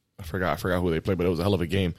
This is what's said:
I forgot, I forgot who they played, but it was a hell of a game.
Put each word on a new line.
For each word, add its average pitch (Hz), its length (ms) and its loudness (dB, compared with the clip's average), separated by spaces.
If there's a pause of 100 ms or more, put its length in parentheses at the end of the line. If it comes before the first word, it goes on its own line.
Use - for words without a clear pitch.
(200)
I - 20 -14
forgot, 90 300 -2
I 76 40 0
forgot 90 240 0
who 90 100 2
they 80 100 0
played, 95 180 0
but 87 80 2
it 92 40 4
was 82 100 0
a - 20 -2
hell 101 120 4
of 82 60 0
a 85 60 0
game. 90 320 0